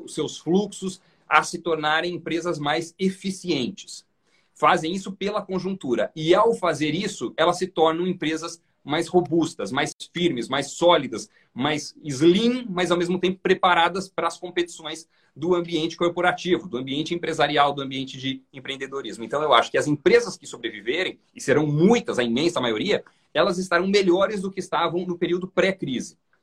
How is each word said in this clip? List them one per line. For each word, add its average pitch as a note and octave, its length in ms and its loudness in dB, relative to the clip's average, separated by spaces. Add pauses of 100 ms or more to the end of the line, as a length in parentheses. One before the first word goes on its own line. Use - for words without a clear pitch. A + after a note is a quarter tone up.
os - 100 -16
seus - 240 -4
fluxos, F#3+ 640 -2 (260)
a D#3 160 4
se E3 160 -8
tornarem D#3+ 540 -2
empresas D#3+ 460 -4
mais D#3 400 -2
eficientes. F#3 1040 -4 (480)
Fazem D#3+ 400 2
isso G3 180 -8
pela G3 300 -4
conjuntura. F#3 720 -4
E, D#3+ 200 2
ao A3+ 180 4
fazer D3+ 400 -2
isso, F#3 420 -6
elas E3+ 220 2
se F#3 80 -4
tornam E3 400 2
empresas E3 560 -4 (220)
mais D#3+ 240 -2
robustas, D#3+ 640 0
mais D3+ 240 -2 (180)
firmes, C#3 340 -2
mais C#3 240 -2
sólidas, D3 580 4 (240)
mais D3 500 -2
slim, G3 640 4
mas, F3+ 220 0
ao F3 60 4
mesmo F3+ 220 0
tempo, F#3 220 0
preparadas F3+ 640 2
para E3 200 -2
as E3 100 -6
competições E3+ 720 -6 (260)
do F3 220 0
ambiente E3+ 400 -2
corporativo, F3 720 0
do A2+ 100 -6
ambiente C#3 360 -6
empresarial, D3 600 2
do C#3 80 -6
ambiente C3+ 360 -8
de C3 340 -6
empreendedorismo. C3+ 720 -10
Então, C3+ 180 -4
eu D3 120 2
acho A2+ 180 4
que C3+ 60 0
as C3 100 2
empresas G3 480 4
que - 100 -20
sobreviverem, A#2+ 720 -6 (160)
e - 60 -20
serão D3 260 2
muitas, D3+ 540 4
a B2 40 2
imensa C3 360 0
maioria, B2 440 0 (300)
elas F3 240 0
estarão F#3 300 0
melhores G3 540 2
do F#3+ 100 -6
que - 80 -10
estavam E3+ 460 -2
no F3 120 -6
período F3+ 300 -4
pré-crise, D3+ 680 -2 (260)